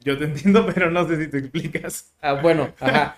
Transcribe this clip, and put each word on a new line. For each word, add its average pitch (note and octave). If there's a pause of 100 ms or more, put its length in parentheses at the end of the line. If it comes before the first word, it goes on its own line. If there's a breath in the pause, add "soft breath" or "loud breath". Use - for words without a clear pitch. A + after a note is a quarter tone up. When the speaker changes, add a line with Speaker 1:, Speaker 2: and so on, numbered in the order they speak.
Speaker 1:
yo C#3
te D3
entiendo, F#3
<laughs> F3+
pero F3+
no F3
sé D#3+
si D#3
te C#3+
explicas. D3+
Speaker 2:
Ah, C#3+
bueno, D3+
ajá. D3+